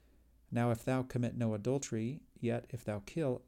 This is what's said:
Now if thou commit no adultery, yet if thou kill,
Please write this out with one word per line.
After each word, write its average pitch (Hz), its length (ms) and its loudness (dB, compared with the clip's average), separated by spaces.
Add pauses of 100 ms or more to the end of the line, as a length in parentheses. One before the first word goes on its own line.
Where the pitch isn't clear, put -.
(500)
Now 117 200 4
if 113 140 0
thou 131 180 2
commit 123 340 -2
no 113 180 2
adultery, 120 680 -2 (180)
yet 117 300 0
if - 140 -8
thou 104 160 -2
kill, 143 480 -2